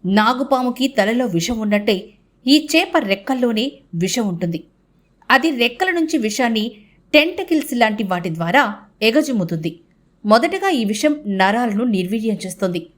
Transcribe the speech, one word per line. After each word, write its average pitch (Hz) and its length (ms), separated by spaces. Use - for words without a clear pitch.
నాగుపాముకి 247 840
తలలో 233 380
విషం 185 320
ఉన్నట్టే 208 380
ఈ 262 80
చేప 330 320
రెక్కల్లోనే 233 680
విషం 180 340
ఉంటుంది. 170 320
అది 262 200
రెక్కల 240 400
నుంచి 320 280
విషాన్ని 220 460
టెంటకిల్స్ 320 600
లాంటి 220 300
వాటి 185 260
ద్వారా 165 320
ఎగజుమ్ముతుంది. 214 680
మొదటగా 330 460
ఈ 269 140
విషం 214 300
నరాలను 208 580
నిర్వీర్యం 214 600
చేస్తుంది. 180 340